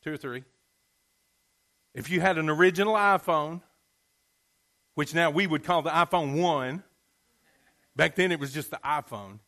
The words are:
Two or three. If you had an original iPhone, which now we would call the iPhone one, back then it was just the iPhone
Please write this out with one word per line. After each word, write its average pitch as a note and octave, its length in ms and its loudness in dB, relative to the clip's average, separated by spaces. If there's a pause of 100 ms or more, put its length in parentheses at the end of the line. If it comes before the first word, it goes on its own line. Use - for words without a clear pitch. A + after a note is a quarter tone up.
Two D#3 80 -8
or D3+ 40 -8
three. B2+ 280 -10 (1500)
If - 160 -12
you F3 120 0
had F3+ 180 2
an D#3 100 0
original F3+ 460 4
iPhone, F3 680 0 (1300)
which D3 180 -4
now E3 180 2
we F3+ 180 0
would D#3 160 -2
call E3+ 180 0
the D#3+ 80 -4
iPhone D#3+ 500 0
one, D#3 440 -2 (1120)
back D#3 200 2
then F3+ 160 2
it D#3+ 80 -2
was C#3 120 -8
just D3 200 -8
the - 120 -10
iPhone G#2+ 640 -6